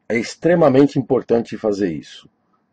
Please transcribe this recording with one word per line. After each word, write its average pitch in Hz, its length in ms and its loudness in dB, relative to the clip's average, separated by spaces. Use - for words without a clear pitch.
É 113 100 -4
extremamente 147 800 2
importante 117 600 -2
fazer 101 340 -4
isso, - 380 -16